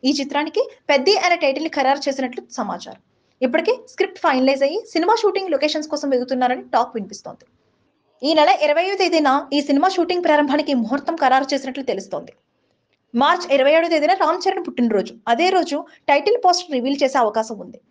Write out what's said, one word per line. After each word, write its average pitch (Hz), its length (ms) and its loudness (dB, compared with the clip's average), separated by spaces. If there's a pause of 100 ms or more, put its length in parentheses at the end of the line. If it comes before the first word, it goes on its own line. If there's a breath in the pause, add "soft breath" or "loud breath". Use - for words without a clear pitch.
ఈ 262 180 0
చిత్రానికి 302 480 -4 (200 loud breath)
పెద్ది 285 280 4
అనే 349 180 2
టైటిల్ 294 280 -2
ని 330 60 -4
ఖరారు 277 400 0
చేసినట్లు 269 420 -6
సమాచారం. 190 500 -10 (400)
ఇప్పటికే 330 360 0 (120)
స్క్రిప్ట్ - 300 -4
ఫైనలైజ్ 269 440 2
అయ్యి, 330 280 -2
సినిమా 359 300 2
షూటింగ్ 381 280 0
లొకేషన్స్ 302 380 -2
కోసం 294 220 -6
వెతుకుతున్నారని 254 520 0
టాక్ 254 340 -2
వినిపిస్తోంది. - 500 -12 (760)
ఈ 302 100 0
నెల 311 160 4
ఇరవైవ 349 460 2
తేదీన 302 580 2
ఈ 285 80 2
సినిమా 285 280 2
షూటింగ్ 349 340 -2
ప్రారంభానికి 294 500 2
ముహూర్తం 269 420 -2
ఖరారు 269 380 2
చేసినట్లు 262 300 -6
తెలుస్తోంది. 196 500 -8 (800)
మార్చ్ 320 380 0
ఇరవై 277 180 4
ఏడవ 330 160 4
తేదీన 320 260 2
రామ్ 359 360 0
చరణ్ 381 180 -4
పుట్టినరోజు. 220 460 -2 (140)
అదే 254 220 2
రోజు 320 360 0 (240 loud breath)
టైటిల్ 294 360 2
పోస్టర్ 359 260 2
రివీల్ 277 320 -2
చేసే 262 160 0
అవకాశం 220 400 -2
ఉంది. 180 320 -18